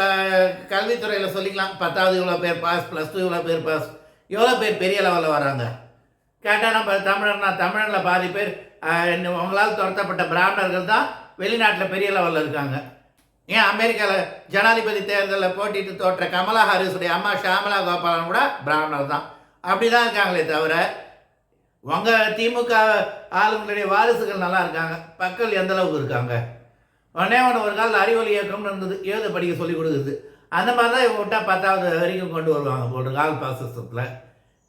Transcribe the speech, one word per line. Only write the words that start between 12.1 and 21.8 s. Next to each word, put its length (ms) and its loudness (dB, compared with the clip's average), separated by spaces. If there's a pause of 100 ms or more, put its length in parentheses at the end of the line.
லெவல்ல 300 2
இருக்காங்க. 400 -4 (640)
ஏன் 160 2
அமெரிக்கால 640 0 (220)
ஜனாதிபதி 520 2
தேர்தல்ல 500 0
போட்டிட்டு 460 -4
தோற்ற 300 0
கமலா 380 2
ஹாரிஸுடைய 420 2
அம்மா 280 0
ஷியாமலா 500 0
கோபாலன் 420 0
கூட 260 2 (120)
பிராமணர் 440 0
தான். 160 -2 (400)
அப்படிதான் 440 4
இருக்காங்களே 380 2
தவிர 480 0 (840)
உங்க 560 2